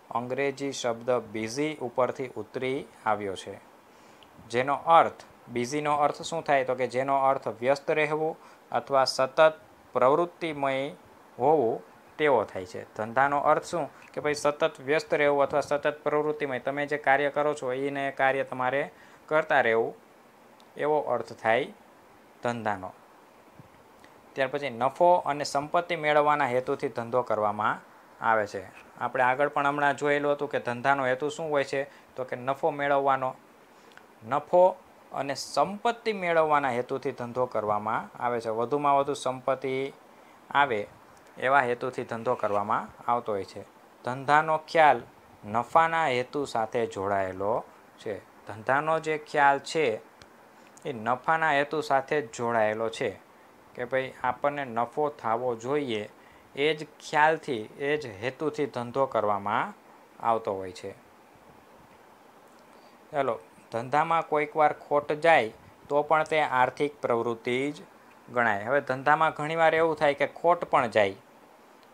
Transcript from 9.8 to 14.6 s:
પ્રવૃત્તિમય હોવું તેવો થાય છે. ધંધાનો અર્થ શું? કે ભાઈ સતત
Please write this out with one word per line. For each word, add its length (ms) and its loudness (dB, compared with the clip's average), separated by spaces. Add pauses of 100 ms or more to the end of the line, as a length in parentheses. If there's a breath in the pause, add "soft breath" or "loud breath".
પ્રવૃત્તિમય 1000 0 (440)
હોવું 420 2 (320)
તેવો 320 2
થાય 220 -8
છે. 280 -12
ધંધાનો 480 0
અર્થ 240 2
શું? 220 -4 (240 loud breath)
કે 80 -10
ભાઈ 140 0
સતત 380 0 (100)